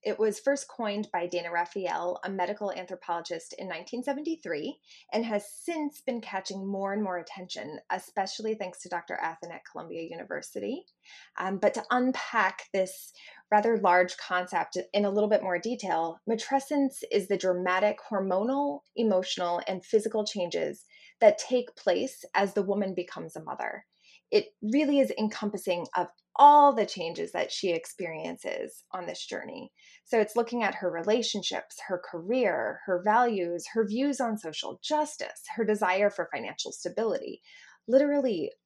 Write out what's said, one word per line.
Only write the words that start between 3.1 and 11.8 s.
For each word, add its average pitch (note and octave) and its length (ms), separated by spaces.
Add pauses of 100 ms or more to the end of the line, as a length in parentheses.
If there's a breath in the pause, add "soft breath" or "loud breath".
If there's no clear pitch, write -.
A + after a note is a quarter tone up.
in F#3+ 100
nineteen F#3 340
seventy-three, C#4 760 (340 soft breath)
and A3+ 120
has G#3 260
since D#4 520
been A#3+ 180
catching F#3+ 460
more G3 260
and G#3 100
more F#3 140
attention, E3+ 640 (100)
especially G3+ 640
thanks F#3+ 280
to F3+ 80
Doctor F3 240
Athen E3 360
at E3 140
Columbia E3 380
University. F3 840 (540 loud breath)
Um, F#3+ 200
but G#3 160
to A3 160